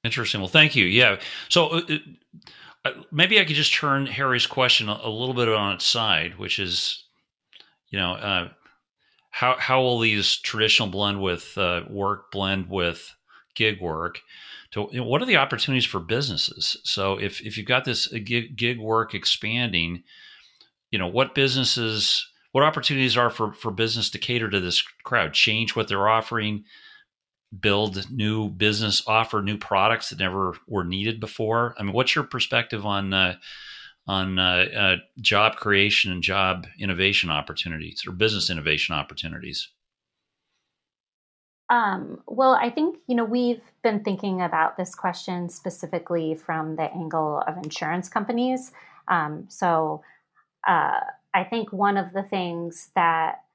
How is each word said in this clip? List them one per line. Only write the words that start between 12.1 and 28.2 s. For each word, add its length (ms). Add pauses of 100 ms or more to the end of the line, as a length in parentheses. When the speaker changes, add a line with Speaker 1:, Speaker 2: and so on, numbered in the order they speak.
Speaker 1:
blend 360
with 460 (400)
gig 260
work? 400 (520)
To, 180
you 100
know, 60
what 160
are 40
the 100
opportunities 480
for 160
businesses? 840
So 360
if, 240
if 140
you've 100
got 180
this, 280
uh, 100
gig, 340
gig 240
work 340
expanding, 880 (880)
you 80
know, 80
what 280
businesses, 960 (220)
what 140
opportunities 520
are 140
for, 220
for 180
business 400
to 80
cater 320
to 80
this 240 (220)
crowd, 280
change 440
what 100
they're 220
offering, 560 (920)
build 520
new 380